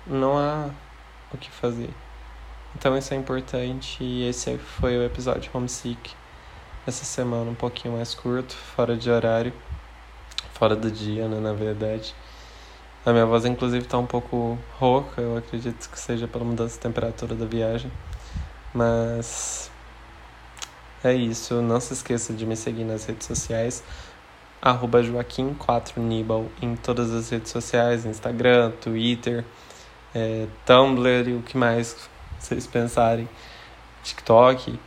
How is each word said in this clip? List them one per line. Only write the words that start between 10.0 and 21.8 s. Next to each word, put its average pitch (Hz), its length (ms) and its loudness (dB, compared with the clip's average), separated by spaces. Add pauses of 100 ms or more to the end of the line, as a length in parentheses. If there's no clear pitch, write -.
fora 107 220 4
do 110 160 0
dia, 107 380 -4
né, 107 100 -2
na 107 140 0
verdade. 107 600 -2 (920)
A 120 60 6
minha 117 160 8
voz, 117 180 4
inclusive, 123 400 0
tá 123 140 0
um 123 80 0
pouco 120 500 -2 (220)
rouca, 131 420 4
eu 117 160 0
acredito 117 540 -6
que - 80 -14
seja 117 300 -4
pela 117 160 -6
mudança 117 300 -2
de - 40 -16
temperatura 117 560 -4
da 113 100 -4
viagem. 117 460 -2 (840)
Mas 117 1000 0 (1300)
é 127 100 6
isso, 120 480 0
não 117 200 4